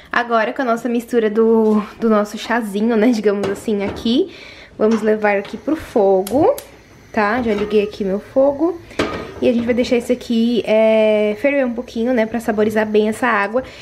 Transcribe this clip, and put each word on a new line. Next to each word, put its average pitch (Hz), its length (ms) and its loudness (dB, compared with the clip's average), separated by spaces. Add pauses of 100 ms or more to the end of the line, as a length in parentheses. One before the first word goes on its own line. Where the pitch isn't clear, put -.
(120)
Agora, 233 420 0
com - 80 -6
a 262 40 -2
nossa 233 220 -2
mistura 233 420 0
do, 220 540 2 (160)
do 226 100 0
nosso 208 280 0
chazinho, 220 580 -2
né, 214 120 4
digamos 202 420 0
assim, 202 340 -4
aqui, 254 500 -2 (440)
vamos 214 240 2
levar 208 360 0
aqui 202 200 -8
pro 294 180 -4
fogo, 202 800 2 (560)
tá? 220 300 0
Já 226 120 0
liguei 208 300 0
aqui 208 200 -6
meu 190 160 -2
fogo. 285 600 0 (600)
E 240 60 2
a 254 60 4
gente 233 120 0
vai 240 80 0
deixar 240 240 0
isso 240 140 -2
aqui, 233 540 0
é, 214 720 2
ferver 277 240 2
um 240 100 -2
pouquinho, 233 400 -4
né, 220 120 2
pra 226 140 -6
saborizar 214 480 0
bem 208 220 2
essa 220 180 -2
água, 220 360 0 (180)